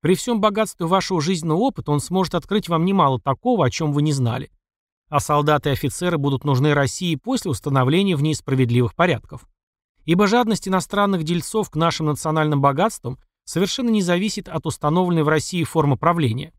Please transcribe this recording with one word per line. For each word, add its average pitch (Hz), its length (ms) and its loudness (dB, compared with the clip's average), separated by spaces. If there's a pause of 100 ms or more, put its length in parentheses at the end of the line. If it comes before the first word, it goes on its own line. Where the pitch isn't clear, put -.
При 175 160 2
всем 233 240 -2
богатстве 208 460 -2
вашего 180 340 0
жизненного 160 380 0
опыта 226 340 -2
он 147 80 2
сможет 180 340 -2
открыть 190 340 -2
вам 165 160 0
немало 165 360 2
такого, 180 440 0
о 123 60 2
чем 151 220 -2
вы 147 100 2
не 151 100 2
знали. 123 380 -2 (580)
А 147 120 0
солдаты 147 480 2
и 143 40 0
офицеры 165 460 -2
будут 139 240 -2
нужны 147 320 2
России 151 400 -2
после 208 380 -4
установления 147 640 0
в 139 60 0
ней 156 120 0
справедливых 123 600 0
порядков. - 500 -2 (580)
Ибо 175 220 2
жадность 220 400 2
иностранных 190 560 0
дельцов 175 480 -2
к - 60 -8
нашим 160 300 0
национальным 151 540 0
богатствам 139 600 -2 (240)
совершенно 226 460 -2
не 214 120 2
зависит 180 460 -2
от 160 180 -6
установленной 170 560 0
в 147 60 2
России 160 340 -2
формы 143 340 2
правления. 151 640 0